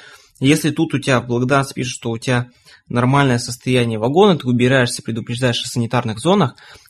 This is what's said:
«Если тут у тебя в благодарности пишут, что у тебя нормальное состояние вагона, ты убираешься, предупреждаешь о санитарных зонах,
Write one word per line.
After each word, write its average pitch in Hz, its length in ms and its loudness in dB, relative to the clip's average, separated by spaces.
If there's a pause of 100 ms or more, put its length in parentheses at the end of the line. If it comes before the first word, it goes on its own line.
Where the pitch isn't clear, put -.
(380)
«Если 147 320 2
тут 160 220 -2
у 139 60 0
тебя 127 220 0
в 123 60 -6
благодарности 127 460 -2
пишут, 123 220 -8
что - 160 -10
у 113 80 -6
тебя 123 300 -2 (400)
нормальное 127 500 2
состояние 120 600 -2
вагона, 160 380 4
ты 127 100 -8
убираешься, 123 560 2
предупреждаешь 117 600 -4
о - 40 -10
санитарных 113 500 -4
зонах, 160 360 0 (360)